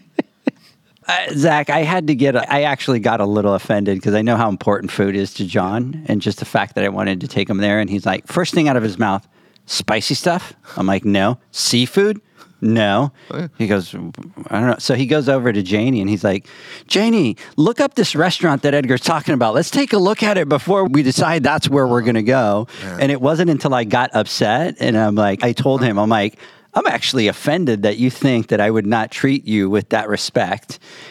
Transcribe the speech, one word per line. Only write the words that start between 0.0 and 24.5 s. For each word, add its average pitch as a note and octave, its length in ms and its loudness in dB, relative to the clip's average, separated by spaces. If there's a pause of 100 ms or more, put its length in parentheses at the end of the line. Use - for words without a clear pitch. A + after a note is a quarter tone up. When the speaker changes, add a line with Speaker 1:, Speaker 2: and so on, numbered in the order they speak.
Speaker 1:
<laughs> - 920 -10
I, F3+ 260 -2
Zach, D3+ 360 2
I D3+ 140 2
had E3 240 -2
to D3+ 80 2
get, C3+ 200 2
a, A#2+ 160 0
I C#3+ 120 2
actually C3+ 360 0
got A2 220 0
a G2+ 40 2
little G2+ 280 2
offended G2 480 0
'cause G2+ 120 0
I G#2+ 80 2
know A2+ 140 2
how A2+ 140 0
important G2 420 -2
food G2 240 0
is G2 200 -4
to G2+ 100 -4
John, A2 600 -4
and G#2+ 140 0
just - 180 -4
the - 60 -8
fact - 300 -2
that G2 80 -2
I G2+ 60 0
wanted G2 320 -4
to C3 80 -8
take G2+ 200 -4
him G2 80 -2
there, G#2 220 0
and G#2 100 -2
he's G2 160 -4
like, F#2+ 220 -4
first - 260 -2
thing D#3 140 2
out C3+ 80 2
of A2+ 80 2
his G2 160 -4
mouth, G2+ 260 -2 (400)
"Spicy - 500 -2
stuff?" - 380 -4 (220)
I'm F#2+ 120 -2
like, F#2+ 180 0
"No." G2+ 340 2 (120)
"Seafood?" G3 680 0 (440)
"No." A2 480 2 (200)
Speaker 2:
Oh, C3 80 -8
yeah. E3+ 80 -8 (100)
Speaker 1:
He A2+ 100 -2
goes, F#2+ 280 -2
"I - 40 -12 (600)
don't B2 100 2
know." A2+ 80 0
So - 180 -2
he C3 120 0
goes D3 200 0
over B2+ 240 2
to G2+ 120 0
Janie, G#2+ 360 0
and G2 100 -2
he's G#2 140 -2
like, G2+ 240 -2 (400)
"Janie, G3+ 480 2 (220)
look G3 240 2
up C#4 140 0
this G#3+ 200 0
restaurant D#3+ 460 2
that C#3+ 140 2
Edgar's B2+ 260 2
talking D#3+ 320 0
about. A#2 220 2
Let's E3 160 0
take C4+ 220 0
a G#3 40 2
look G3 260 2
at G#3 140 2
it D#3 100 0
before F#3 380 2
we D3 180 2
decide D#3+ 400 2
that's D3 240 0
where C#3 200 4
we're A#2+ 160 2
gonna A2+ 200 2
go." A2+ 440 2 (160)
Speaker 2:
Yeah. F#2 180 -10
Speaker 1:
And C3+ 100 2
it C3+ 80 -2
wasn't D#3+ 300 2
until C#3+ 240 0
I B2 100 2
got B2 300 0
upset, A#2 640 0